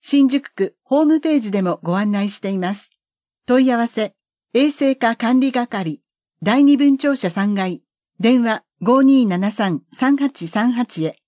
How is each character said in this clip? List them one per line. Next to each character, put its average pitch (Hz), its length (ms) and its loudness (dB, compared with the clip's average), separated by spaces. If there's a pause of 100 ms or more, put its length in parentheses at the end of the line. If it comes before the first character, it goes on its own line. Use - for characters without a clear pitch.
新 277 220 4
宿 277 240 -4
区 - 300 -4
ホ 285 180 0
ー 320 40 4
ム 302 140 2
ペ 311 180 0
ー - 20 2
ジ 214 120 -6
で 196 120 -2
も 175 180 -4
ご 170 160 -2
案 208 140 -2
内 202 180 -2
し 196 100 -14
て 196 120 -6
い 196 80 -4
ま 185 160 -4
す。 - 160 -20 (560)
問 254 180 2
い 262 60 2
合 233 60 0
わ 233 100 -2
せ、 208 260 -6 (400)
衛 277 160 2
生 269 260 -2
課 233 200 -2
管 254 240 0
理 262 120 0
係、 202 460 -6 (460)
第 240 200 2
二 285 140 6
分 277 220 2
庁 277 160 0
舎 180 160 -4
三 202 240 -2
階、 185 260 -4 (380)
電 240 240 2
話 220 180 -2 (220)
五 254 180 2
二 269 240 4
七 190 240 0
三 190 320 -2 (100)
三 269 240 0
八 269 320 -4
三 226 260 0
八 233 320 -4
へ。 - 120 -6 (100)